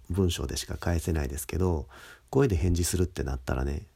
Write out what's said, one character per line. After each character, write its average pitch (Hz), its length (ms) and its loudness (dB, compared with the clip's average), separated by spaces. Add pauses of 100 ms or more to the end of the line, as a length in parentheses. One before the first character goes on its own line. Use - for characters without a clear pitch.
文 90 220 4
章 71 160 -4
で - 80 -4
し - 100 -6
か - 120 -8
返 85 220 0
せ 85 120 -2
な 78 140 0
い - 20 -4
で 69 100 -8
す - 80 -8
け - 120 -4
ど、 85 300 0 (420)
声 135 180 4
で 101 80 2
返 87 180 2
事 85 120 2
す - 100 0
る 90 80 2
っ 87 40 2
て - 160 -6
な 67 120 -2
っ - 40 -6
た - 140 -4
ら 65 120 0
ね、 71 300 -4